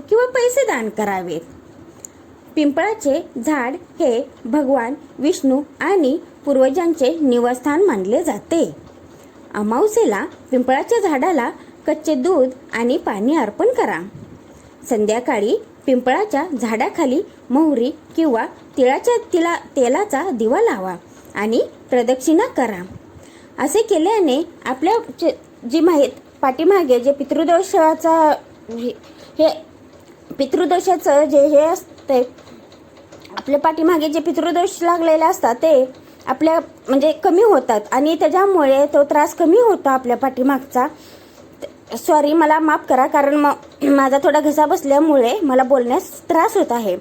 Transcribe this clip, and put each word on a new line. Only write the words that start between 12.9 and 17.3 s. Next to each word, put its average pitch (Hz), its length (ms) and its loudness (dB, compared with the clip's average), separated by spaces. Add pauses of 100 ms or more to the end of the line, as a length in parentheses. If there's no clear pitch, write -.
पाणी 254 400 -2
अर्पण 277 320 -2
करा. 277 320 -2 (880)
संध्याकाळी 226 680 -2 (300)
पिंपळाच्या 277 600 0 (160)
झाडाखाली 262 600 -2 (280)